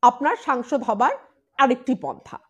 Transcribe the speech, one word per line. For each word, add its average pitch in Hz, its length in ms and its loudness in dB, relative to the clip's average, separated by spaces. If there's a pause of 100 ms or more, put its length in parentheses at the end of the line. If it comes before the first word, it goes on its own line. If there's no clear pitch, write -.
আপনার 262 340 2 (100)
সাংসদ 254 420 -2
হবার 240 260 0 (440)
আরেকটি 262 360 2 (100)
পন্থা। - 340 -14 (120)